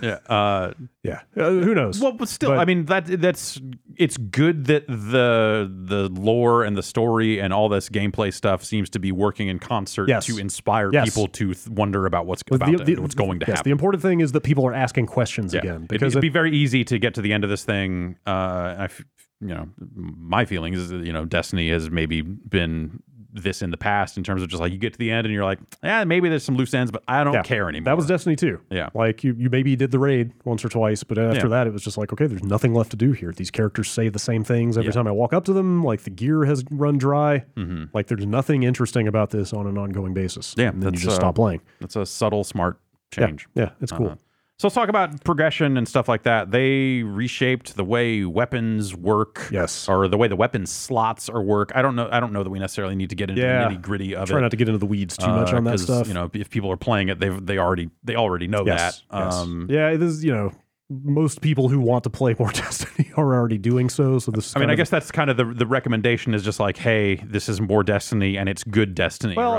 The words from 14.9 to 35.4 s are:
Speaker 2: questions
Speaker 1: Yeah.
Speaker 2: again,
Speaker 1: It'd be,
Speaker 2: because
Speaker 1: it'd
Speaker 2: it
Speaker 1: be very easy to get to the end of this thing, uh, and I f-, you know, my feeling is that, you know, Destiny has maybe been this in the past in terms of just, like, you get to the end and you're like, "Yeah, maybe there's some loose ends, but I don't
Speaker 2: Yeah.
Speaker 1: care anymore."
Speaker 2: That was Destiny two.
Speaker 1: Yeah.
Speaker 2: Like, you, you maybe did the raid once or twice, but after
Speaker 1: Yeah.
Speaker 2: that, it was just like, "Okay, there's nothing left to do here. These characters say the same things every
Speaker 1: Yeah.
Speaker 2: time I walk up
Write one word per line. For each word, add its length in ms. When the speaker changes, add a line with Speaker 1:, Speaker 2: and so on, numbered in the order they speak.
Speaker 2:
questions 460
Speaker 1:
Yeah. 80
Speaker 2:
again, 160
Speaker 1:
It'd 100
be, 80
Speaker 2:
because 180
Speaker 1:
it'd 60
Speaker 2:
it 20
Speaker 1:
be 80
very 260
easy 300
to 140
get 160
to 60
the 120
end 100
of 60
this 160
thing, 520
uh, 20
and 540
I 20
f-, 180
you 60
know, 220
my 500
feeling 280
is 160
that, 160
you 80
know, 120
Destiny 440
has 200
maybe 320
been 800
this 300
in 80
the 80
past 400
in 60
terms 200
of 60
just, 100
like, 140
you 40
get 140
to 80
the 120
end 140
and 80
you're 120
like, 140
"Yeah, 200
maybe 260
there's 140
some 140
loose 160
ends, 180
but 160
I 160
don't 120
Speaker 2:
Yeah. 80
Speaker 1:
care 260
anymore." 160
Speaker 2:
That 100
was 120
Destiny 280
two. 240
Speaker 1:
Yeah. 240
Speaker 2:
Like, 300
you, 140
you 120
maybe 280
did 140
the 80
raid 340
once 220
or 20
twice, 380
but 140
after 260
Speaker 1:
Yeah. 40
Speaker 2:
that, 180
it 40
was 120
just 140
like, 140
"Okay, 160
there's 160
nothing 300
left 180
to 60
do 160
here. 180
These 200
characters 380
say 200
the 100
same 240
things 340
every 100
Speaker 1:
Yeah. 60
Speaker 2:
time 140
I 40
walk 200
up 140